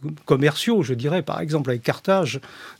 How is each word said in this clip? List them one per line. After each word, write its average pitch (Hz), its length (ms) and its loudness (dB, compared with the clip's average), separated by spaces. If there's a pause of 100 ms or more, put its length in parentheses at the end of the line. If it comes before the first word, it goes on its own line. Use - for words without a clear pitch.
(260)
commerciaux, 147 580 2
je 127 100 -4
dirais, 143 300 -2
par - 180 -4
exemple 147 300 -2
avec 120 100 -2
Carthage, 147 580 0 (400)